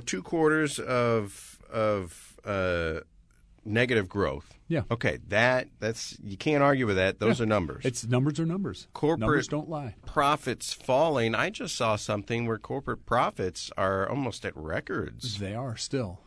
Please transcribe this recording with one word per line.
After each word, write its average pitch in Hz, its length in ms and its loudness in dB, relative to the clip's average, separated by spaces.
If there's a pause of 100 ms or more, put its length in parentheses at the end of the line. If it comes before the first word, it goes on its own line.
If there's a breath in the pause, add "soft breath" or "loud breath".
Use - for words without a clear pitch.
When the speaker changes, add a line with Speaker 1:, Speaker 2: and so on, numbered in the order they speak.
Speaker 1:
two 185 160 -4
quarters 156 560 2
of, 117 800 -2 (140)
of, 104 720 -2
uh, 87 560 0 (640)
negative 113 440 2
growth. 76 460 -2 (140)
Speaker 2:
Yeah. 160 220 0
Speaker 1:
Okay, 95 280 0 (100)
that, 123 400 2 (100)
that's, - 440 -6
you 98 160 -10
can't 147 240 2
argue 139 240 4
with 101 100 4
that. 92 240 4
Those 113 180 4
Speaker 2:
Yeah. 120 60 -2
Speaker 1:
are - 20 2
numbers. 95 380 0
Speaker 2:
It's, 120 220 -2
numbers 131 340 2
are 165 60 0
numbers. 170 480 -4
Speaker 1:
Corporate 151 260 2
Speaker 2:
Numbers 135 280 2
don't 147 200 -6
lie. 147 260 -8 (120)
Speaker 1:
profits 143 680 2
falling. 131 600 2
I 139 160 0
just 220 260 -8
saw 110 200 2
something 117 500 -4
where 113 120 -2
corporate 123 460 -6
profits 120 720 -2
are 95 320 0
almost 123 380 -4
at 87 100 -8
records. 95 840 -6
Speaker 2:
They 101 160 -6
are 120 220 -6
still. 110 500 -6